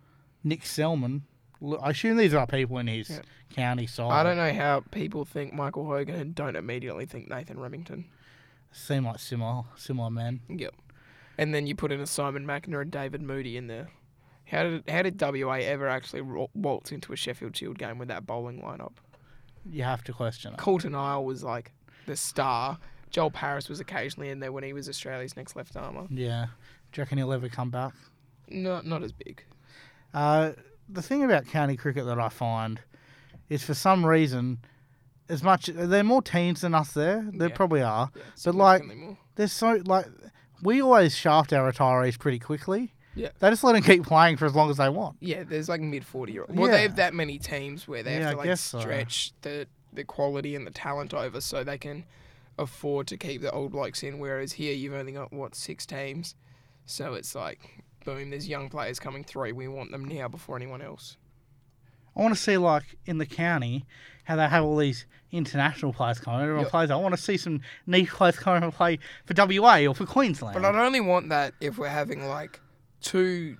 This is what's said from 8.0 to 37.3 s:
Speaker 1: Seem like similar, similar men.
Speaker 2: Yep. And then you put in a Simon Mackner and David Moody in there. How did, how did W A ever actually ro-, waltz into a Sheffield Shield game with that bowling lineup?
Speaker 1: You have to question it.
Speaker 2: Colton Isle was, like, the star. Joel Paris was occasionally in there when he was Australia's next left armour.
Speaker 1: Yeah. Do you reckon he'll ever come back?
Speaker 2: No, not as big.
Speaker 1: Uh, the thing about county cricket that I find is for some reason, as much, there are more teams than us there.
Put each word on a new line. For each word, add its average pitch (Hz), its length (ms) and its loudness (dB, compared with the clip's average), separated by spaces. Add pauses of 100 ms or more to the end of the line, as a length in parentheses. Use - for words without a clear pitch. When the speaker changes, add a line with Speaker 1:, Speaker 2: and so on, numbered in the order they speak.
Speaker 1:
Seem 135 340 -4
like 113 140 -6
similar, 120 420 -4 (140)
similar 120 340 -6
men. 117 380 -6
Speaker 2:
Yep. 156 260 -10 (640)
And 151 160 0
then 147 120 -2
you 143 80 -4
put 147 180 -2
in 143 80 -4
a 143 60 -8
Simon 143 400 -4
Mackner 147 360 -4
and 151 80 -8
David 139 320 -6
Moody 135 340 -8
in 123 120 -10
there. 113 200 -12 (560)
How 156 200 -2
did, 165 260 -4
how 165 120 2
did 185 140 -2
W 139 340 0
A 131 140 0
ever 139 240 -2
actually 131 320 -4
ro-, 135 340 -6
waltz 147 380 -4
into - 200 -12
a - 40 -8
Sheffield - 400 -8
Shield - 220 -10
game 113 200 -10
with 123 100 -10
that 95 180 -10
bowling 120 340 -8
lineup? - 320 -12 (760)
Speaker 1:
You 151 140 -6
have 123 220 -4
to - 80 -10
question 113 420 -6
it. - 40 -14
Speaker 2:
Colton 175 360 0
Isle 139 300 -2
was, 131 180 -6
like, 120 300 -8 (340)
the 139 100 -8
star. 135 640 -2 (320)
Joel 160 200 0
Paris 143 380 -6
was 147 120 -12
occasionally 139 500 -8
in 135 100 -10
there 131 120 -8
when 135 120 -10
he 135 80 -10
was 143 160 -10
Australia's 131 480 -10
next - 200 -14
left - 200 -12
armour. 131 340 -10
Speaker 1:
Yeah. 120 360 -4 (460)
Do - 80 -8
you - 40 -4
reckon 139 140 -4
he'll 131 140 -2
ever 127 160 -4
come 123 220 -6
back? 127 220 -6 (560)
Speaker 2:
No, 185 340 -4
not 160 200 -6
as 113 100 -8
big. - 320 -18 (720)
Speaker 1:
Uh, 151 380 4 (360)
the 190 140 -8
thing 285 220 0
about 180 220 4
county 143 300 0
cricket 131 300 -2
that 120 120 -2
I 117 120 0
find 113 500 -4 (720)
is 147 140 -2
for 151 100 -4
some 185 320 4
reason, 127 520 4 (720)
as 156 140 -4
much, 185 240 4
there 175 340 2
are 202 40 4
more 247 180 6
teams 175 400 0
than 175 120 2
us 156 200 2
there. 196 380 0